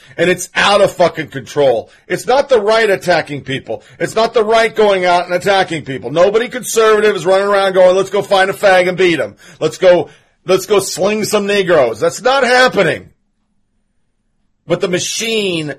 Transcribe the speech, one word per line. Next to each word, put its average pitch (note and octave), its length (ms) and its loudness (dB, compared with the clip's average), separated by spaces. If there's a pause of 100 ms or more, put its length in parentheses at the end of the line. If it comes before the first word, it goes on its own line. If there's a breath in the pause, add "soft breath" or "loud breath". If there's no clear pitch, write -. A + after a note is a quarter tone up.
(180 loud breath)
and F3 120 0
it's F3+ 240 -4
out G3 280 2
of F#3+ 100 2
fucking E3 380 -2
control. B2 600 -2 (200 soft breath)
It's F3 160 -6
not C4+ 240 0
the B3 100 4
right A3 300 0
attacking D#3 560 -2
people. A#2+ 360 -8 (200 loud breath)
It's E3+ 140 -6
not A3 180 0
the A3+ 100 2
right A3+ 320 0
going G3 300 2
out F3 180 2
and F3 100 -6
attacking F3+ 520 -2
people. C3 260 -8
Nobody G3+ 380 2
conservative G#3+ 680 0
is D#3+ 100 -6
running F#3+ 220 2
around G3 240 0
going, F#3 240 4
"Let's F#3+ 140 -2
go G3+ 120 -2
find F#3+ 280 0
a F#3+ 40 -6
fag F#3 360 2
and F3+ 80 -6
beat F3 200 2
him. G#2+ 200 -8 (240 loud breath)
Let's D#3 160 -4
go, F3+ 320 2 (360 soft breath)
let's F#3 200 0
go G3+ 160 2
sling G3+ 420 -4
some G3+ 240 -2
Negroes." E3+ 540 0
That's E3+ 200 -2
not B3+ 220 0
happening. G3+ 720 0 (1500)
But C3 160 -2
the F#3+ 80 -4
machine, F3+ 880 -4